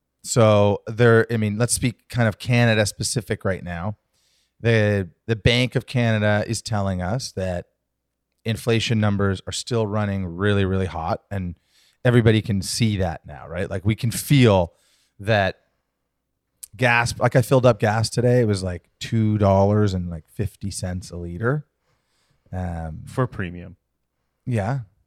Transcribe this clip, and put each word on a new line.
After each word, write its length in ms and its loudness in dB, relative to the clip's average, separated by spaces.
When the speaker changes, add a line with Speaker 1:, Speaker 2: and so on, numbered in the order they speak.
Speaker 1:
so 640 4
there, 460 4
I 60 -2
mean, 200 -2
let's 160 -2
speak 360 -4
kind 180 0
of 120 -4
Canada 460 2
specific 600 -6
right 180 -4
now. 320 -8
The, 500 2
the 100 -2
Bank 380 2
of 100 -4
Canada 600 0
is 160 -6
telling 400 -4
us 300 -6
that 360 -6
inflation 560 0
numbers 480 0
are 60 -8
still 340 -4
running 380 -4
really, 400 0
really 220 0
hot, 440 -6
and 240 -6
everybody 380 4
can 200 -2
see 360 -2
that 280 -4
now, 220 -18
right? 220 -6
Like, 160 -8
we 100 2
can 160 -4
feel 600 4
that 420 0
gas, 420 0
like, 200 2
I 40 6
filled 240 4
up 140 4
gas 300 0
today. 320 2
It 60 2
was, 140 -2
like, 280 -8
two 380 0
dollars 560 4
and, 160 -4
like, 180 -10
fifty 420 -8
cents 420 -8
a 40 -12
liter. 500 -4
Um, 560 -8
Speaker 2:
For 180 -4
premium. 520 -10
Speaker 1:
Yeah, 340 -4